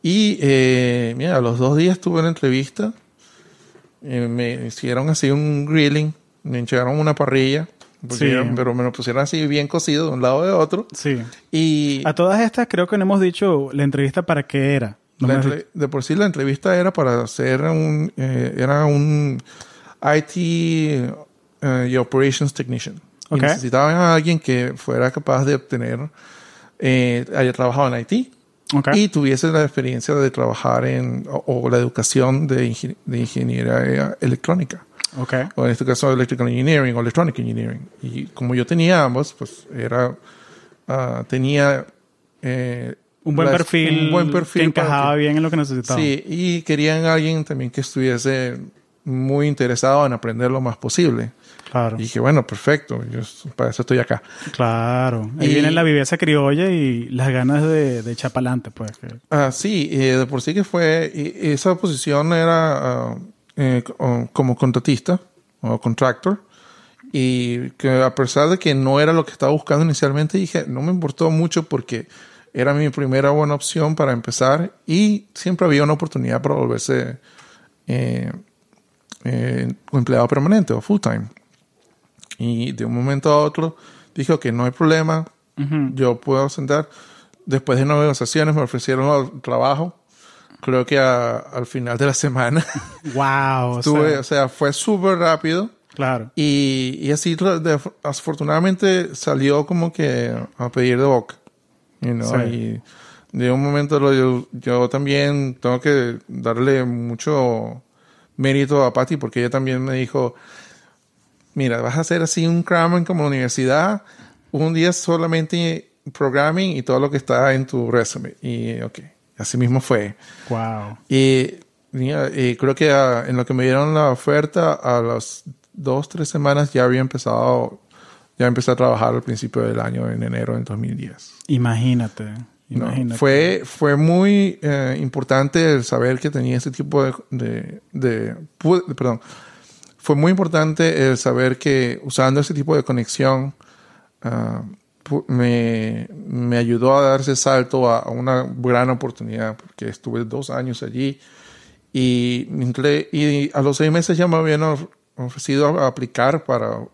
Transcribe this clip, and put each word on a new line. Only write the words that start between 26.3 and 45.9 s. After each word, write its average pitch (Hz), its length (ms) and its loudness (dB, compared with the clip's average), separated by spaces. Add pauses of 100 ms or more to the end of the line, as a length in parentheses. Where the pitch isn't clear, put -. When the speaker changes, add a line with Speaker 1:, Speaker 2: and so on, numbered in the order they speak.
Speaker 1:
eh, 123 460 2 (120)
haya 127 160 2
trabajado 127 400 0
en 120 80 -6
I 117 40 -10
T 247 260 -2 (440)
Speaker 2:
Ok. 139 200 2
Speaker 1:
y 208 140 4
tuviese 143 420 2
la 156 140 2
experiencia 127 500 -4
de 139 160 2
trabajar 123 560 0
en, 127 420 -4
o, 139 180 -6
o 127 220 -2
la 123 100 4
educación 131 680 0
de 127 240 0
ingen-, - 260 -10 (100)
de 123 120 -4
ingeniería 67 1040 -2
electrónica. 165 640 -2 (340)
Speaker 2:
Ok. 127 160 -4 (220)
Speaker 1:
O 127 80 0
en 123 80 2
este 127 140 -2
caso, 131 260 2
electrical 127 360 0
engineering 131 460 2
o 120 60 -2
electronic 135 400 0
engineering. 113 480 -6 (140)
Y 131 240 -10
como 127 280 -4
yo 123 120 0
tenía 170 360 4
ambos, 127 340 0
pues - 380 -16
era, 123 400 -2 (720)
ah, 123 400 -4
tenía, 139 600 0 (560)
eh, 123 520 -6 (300)
Speaker 2:
Un 151 100 0
buen 160 120 4
Speaker 1:
la, 139 60 4
Speaker 2:
perfil 160 540 2
Speaker 1:
un 156 60 0
buen 170 180 2
perfil 165 340 0
Speaker 2:
que 165 60 4
Speaker 1:
para 156 180 0
Speaker 2:
encajaba 143 260 2
Speaker 1:
que 151 60 0
Speaker 2:
bien 147 180 2
en 156 40 2
lo 160 80 0
que 165 60 0
necesitaba. 131 420 -2